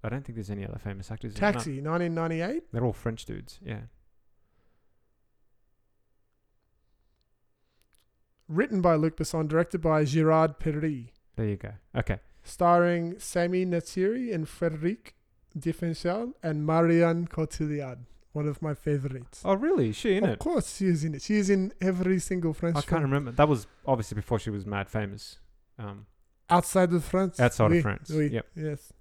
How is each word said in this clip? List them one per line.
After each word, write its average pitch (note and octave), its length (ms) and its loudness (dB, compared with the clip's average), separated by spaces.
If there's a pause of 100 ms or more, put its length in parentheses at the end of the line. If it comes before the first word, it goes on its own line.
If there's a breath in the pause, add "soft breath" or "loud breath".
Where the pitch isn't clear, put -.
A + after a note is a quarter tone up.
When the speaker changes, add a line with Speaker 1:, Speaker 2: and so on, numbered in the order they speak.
Speaker 1:
I A2 60 -4
don't C3+ 160 -8
think A#2 100 -12
there's G#2 140 -10
any G2+ 160 -6
other - 140 -10
famous G2 320 -10
actors A2 220 -10
in - 40 -10
it. - 40 -2
No. G#3 100 4
Speaker 2:
Taxi, C3+ 280 -4
nineteen E3 360 -2
ninety-eight? E3 480 -4 (100)
Speaker 1:
They're A#2 100 -2
all A#2+ 80 2
French A2+ 340 -6
dudes, - 380 -14
yeah. A2 180 -10 (4000)
Speaker 2:
Written F#3+ 340 0
by E3+ 140 6
Luc D#3 220 2
Besson, D#3+ 300 -2
directed E3 320 2
by D#3 240 4
Gérard D#3+ 560 4
Perry. D3+ 540 -4 (240)
Speaker 1:
There A2+ 100 -2
you G#2 80 0
go. G2+ 160 -12 (240)
Okay. A2+ 240 -2 (240)
Speaker 2:
Starring F3 760 2
Sami F3+ 480 0
Nassiri F#3+ 680 -2
and D#3+ 120 -2
Frédéric E3 680 -4 (440)
Diffenchal F3 760 -4 (100)
and D3+ 220 -2
Marion E3+ 600 4
Cotillard, D3 720 -6 (340)
one D3+ 140 -2
of C#3+ 140 -4
my D#3 120 -4
favorites. C3+ 720 -4
Speaker 1:
Oh, G3 80 2
really? A3+ 360 2
Is G#2+ 60 -4
she G3+ 220 2
in G#3 80 2
Speaker 2:
Of E3+ 60 4
Speaker 1:
it? G#2 80 -4
Speaker 2:
course D4+ 380 -2
she F#3+ 100 0
is D#3+ 180 2
in D#3 100 -4
it. C3+ 60 -10
She G#3+ 140 0
is G3+ 140 2
in F#3+ 300 2
every F#3 400 2
single E3+ 340 -2
French E3+ 220 -2
Speaker 1:
I C#3+ 60 0
Speaker 2:
film. - 80 -6
Speaker 1:
can't E3 140 2
remember. C3+ 280 0
That D3 160 6
was A#2+ 200 2 (180)
obviously A2+ 300 0
before G#2 240 -2
she A2 100 -6
was G2+ 160 -6
mad G2+ 240 -4
famous. G2+ 500 -6 (400)
Um, G2+ 280 -12 (420)
Speaker 2:
Outside F3 420 4
of E3+ 140 0
France. F#3 340 -2
Speaker 1:
Outside A#2+ 280 4
of - 40 6
Speaker 2:
Oui, E3+ 100 4
Speaker 1:
France. G#2+ 320 -4
Speaker 2:
oui, D3+ 140 2
Speaker 1:
Yep. A#2 280 -4
Speaker 2:
yes. D#3 460 -10